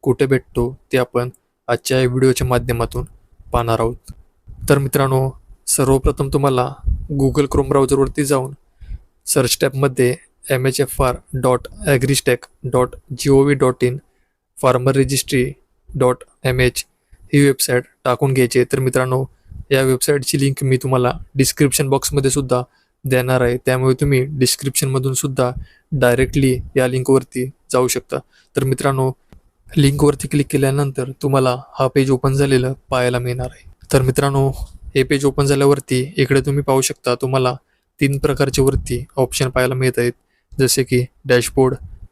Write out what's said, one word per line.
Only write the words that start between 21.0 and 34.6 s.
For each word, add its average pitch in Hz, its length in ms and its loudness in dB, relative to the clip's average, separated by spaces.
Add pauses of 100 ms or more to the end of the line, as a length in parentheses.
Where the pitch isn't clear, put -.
डिस्क्रिप्शन 135 540 0
बॉक्समध्ये 139 420 0
सुद्धा 131 320 -2 (420)
देणार 127 360 0
आहे, 123 160 0
त्यामुळे 127 380 0
तुम्ही 135 300 0
डिस्क्रिप्शनमधून 135 920 -2
सुद्धा 127 360 -2 (420)
डायरेक्टली 131 640 2 (180)
या 127 100 2
लिंकवरती 127 640 0 (220)
जाऊ 127 160 2
शकता. - 280 -6 (400)
तर 131 80 0
मित्रांनो, 131 480 0 (640)
लिंकवरती 143 520 2
क्लिक 143 220 0
केल्यानंतर 139 600 -2 (120)
तुम्हाला 131 400 0 (160)
हा 135 80 2
पेज 135 240 2
ओपन 135 220 0
झालेलं 135 400 0 (180)
पाहायला 123 280 0
मिळणार 123 340 -6
आहे. - 180 -20 (220)
तर 131 100 4
मित्रांनो, 139 480 0 (440)